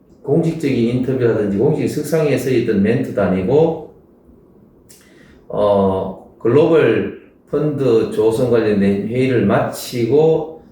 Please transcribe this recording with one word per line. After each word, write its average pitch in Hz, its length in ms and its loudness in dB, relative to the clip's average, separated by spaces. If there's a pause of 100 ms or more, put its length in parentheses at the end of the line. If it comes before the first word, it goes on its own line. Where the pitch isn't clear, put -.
(220)
공식적인 147 540 -2
인터뷰라든지 113 800 0
공식 135 320 0
석상에 151 480 -2
서 135 120 -4
있던 113 320 0
멘트도 113 400 0
아니고, 110 720 0 (1600)
어, 98 880 -2
글로벌 127 920 2 (180)
펀드 127 600 0
조성 113 400 0
관련된 101 580 0
회의를 123 360 0
마치고 135 1300 0